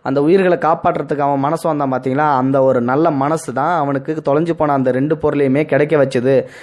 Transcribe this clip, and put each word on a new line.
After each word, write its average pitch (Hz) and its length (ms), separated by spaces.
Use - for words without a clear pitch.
அந்த 135 200
உயிர்களை 180 360
காப்பாற்றுறதுக்கு 156 600
அவன் 143 200
மனசு 151 300
வந்தான் 147 240
பாத்தீங்களா, 135 440
அந்த 135 260
ஒரு 131 180
நல்ல 143 300
மனசு 143 420
தான் 156 260
அவனுக்கு 143 460
தொலைஞ்சு 156 280
போன 151 200
அந்த 131 180
ரெண்டு 139 240
பொருளையுமே 147 500
கிடைக்க 147 400
வச்சது. 131 400